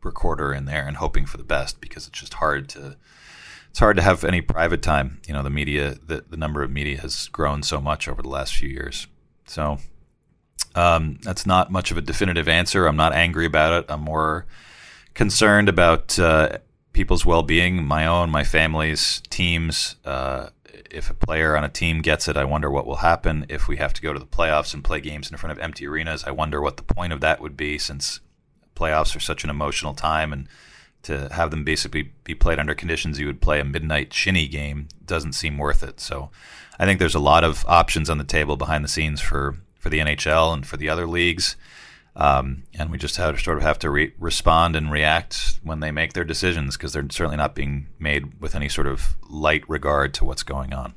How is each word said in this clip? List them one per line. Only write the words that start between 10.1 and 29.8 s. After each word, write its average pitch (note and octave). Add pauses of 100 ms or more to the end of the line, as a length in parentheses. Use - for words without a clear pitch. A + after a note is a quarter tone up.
um, E2
that's F#2
not F2+
much F#2
of F2
a F2
definitive E2+
answer. F2
I'm D2+
not D#2
angry E2+
about D#2
it. E2+
I'm D2+
more D#2 (720)
concerned G#2
about, F2
uh, D#2+ (340)
people's F#2
well-being, E2+
my D2+
own, E2+
my D2+
family's, D#2
teams. E2+
Uh, C2 (400)
if -
a -
player D#2+
on D2
a D2
team D#2+
gets D#2
it, D2
I C#2+
wonder D2
what C#2
will C2+
happen. E2
If -
we C#2+
have C#2+
to -
go D#2
to C#2+
the -
playoffs D#2
and D2
play D#2
games D2
in D2+
front D#2
of -
empty D#2+
arenas, D#2+
I C#2+
wonder D2
what C#2+
the -
point F2
of C#2+
that D#2
would D2
be, D2
since - (560)
playoffs D#2
are D2+
such -
an D2+
emotional D2